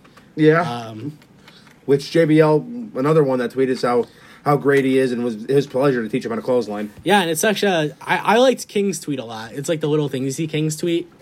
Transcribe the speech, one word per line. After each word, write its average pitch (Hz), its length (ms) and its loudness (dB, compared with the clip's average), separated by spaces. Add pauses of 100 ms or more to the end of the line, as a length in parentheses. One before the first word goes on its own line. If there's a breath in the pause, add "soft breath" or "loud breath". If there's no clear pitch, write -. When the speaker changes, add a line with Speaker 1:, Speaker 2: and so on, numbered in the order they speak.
(360 loud breath)
Speaker 1:
Yeah. 156 260 6
Speaker 2:
Um, 120 560 -10 (680 loud breath)
Speaker 1:
Which 143 240 0
J 165 140 4
B 156 160 6
L, 156 160 6 (380)
another 151 280 4
one 131 160 0
that 117 140 -4
tweeted 131 300 0
how, 123 240 2 (380 loud breath)
how 143 120 2
great 135 280 2
he 131 140 2
is 131 140 2
and 117 120 -4
was 110 240 -6
his 139 180 2
pleasure 127 360 0
to 107 60 -6
teach 123 160 -4
him 113 60 -6
how 113 60 -4
to 110 60 -6
clothesline. 107 480 -2 (140)
Speaker 2:
Yeah, 196 160 2
and 170 100 -2
it's 160 100 -4
such 214 220 -2
a, 160 400 0
I, 175 160 -2
I 202 200 0
liked 254 300 2
King's 196 320 -4
tweet 139 180 -6
a 113 60 -10
lot. 113 280 -14
It's, 143 160 -8
like, 160 120 -2
the 156 80 -2
little 147 220 0
things. 131 160 -4
You 135 60 -4
see 160 140 -6
King's 156 300 -4
tweet? 170 340 -4 (120)